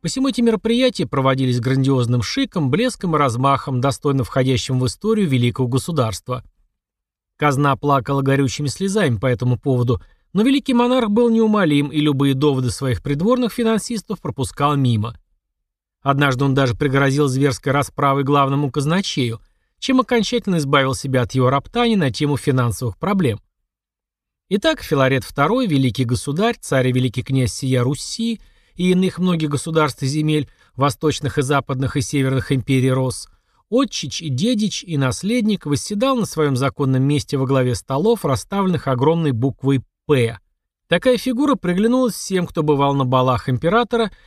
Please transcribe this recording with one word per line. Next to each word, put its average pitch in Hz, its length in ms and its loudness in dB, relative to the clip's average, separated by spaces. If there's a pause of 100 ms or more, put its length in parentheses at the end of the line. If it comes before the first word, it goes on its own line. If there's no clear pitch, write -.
посему 262 260 -2
эти 240 120 -2
мероприятия 233 640 2
проводились 131 540 2
грандиозным 131 600 2
шиком, 175 480 -2
блеском 185 460 0
и - 20 2
размахом, 135 640 0
достойно 135 440 0
входящим 131 540 0
в 127 80 0
историю 214 420 0
великого 123 400 0
государства. 123 760 -4 (960)
Казна 143 380 2
плакала 139 440 0
горючими 135 460 0
слезами 190 500 0
по 135 100 -4
этому 123 320 0
поводу, 123 440 0 (300)
но 196 100 2
великий 269 320 2
монарх 240 340 2
был 233 220 4
неумолим 202 580 2
и 151 120 -2
любые 139 340 2
доводы 131 360 2
своих 127 320 -4
придворных 208 500 0
финансистов 220 680 -2
пропускал 143 560 -2
мимо. 120 400 0 (840)
Однажды 139 420 0
он 135 100 2
даже 131 200 2
пригрозил 139 540 2
зверской 135 440 0
расправой 139 520 0
главному 139 480 2
казначею, 143 680 -2 (380)
чем 262 220 2
окончательно 226 560 0
избавил 139 380 2
себя 127 280 -2
от 120 100 -4
его 127 160 2
роптаний 220 480 0
на 185 140 2
тему 143 260 -2
финансовых 123 640 -2
проблем. 165 420 0 (1080)
Итак, - 340 -2
Филарет 135 420 0
второй, 220 420 0
великий 131 380 0
государь, 147 560 -2
царь 131 280 0
и 127 40 0
великий 127 300 -2
князь 131 300 0
сия 127 300 -2
Руси 220 580 -4 (340)
и 180 180 2
иных 185 260 0
многих 170 320 0
государств 151 520 0
и 135 40 -2
земель, 151 420 0 (260)
восточных 143 640 -2
и 147 40 0
западных 135 540 -2
и 143 40 0
северных 135 520 -2
империй 131 400 0
Рос, 131 360 -4 (400)
отчич 208 540 -2
и 165 60 -8
дедич 208 560 -2
и 170 120 -6
наследник, 196 680 -2
восседал 208 500 -2
на 208 100 -2
своём 147 300 -2
законном 131 460 0
месте 143 340 0
во 131 100 0
главе 127 280 2
столов, 180 500 -2
расставленных 180 640 -2
огромной 147 440 2
буквой 131 500 0 (240)
«П». 120 320 0 (500)
Такая 240 280 2
фигура 262 380 0
приглянулась 220 600 0
всем, 180 320 -4
кто - 160 -4
бывал 139 320 2
на 135 120 2
балах 127 420 2
императора, 208 640 0 (160)